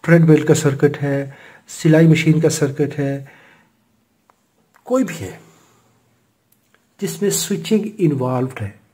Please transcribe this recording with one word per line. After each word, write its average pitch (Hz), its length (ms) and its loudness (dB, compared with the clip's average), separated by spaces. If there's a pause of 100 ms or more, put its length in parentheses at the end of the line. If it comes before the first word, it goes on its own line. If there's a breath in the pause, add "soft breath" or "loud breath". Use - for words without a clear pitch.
ट्रेडमिल 160 400 4
का 156 120 4
सर्किट 143 420 0
है, 139 380 -4 (340 loud breath)
सिलाई 160 380 4
मशीन 156 320 2
का 160 100 2
सर्किट 143 440 -4
है, 139 340 -8 (1600 soft breath)
कोई 254 180 0
भी 165 120 -8
है 90 220 -14 (1600 soft breath)
जिसमें 196 320 -4
स्विचिंग - 540 -2 (140)
involved 127 600 -2
है 101 140 -10 (200)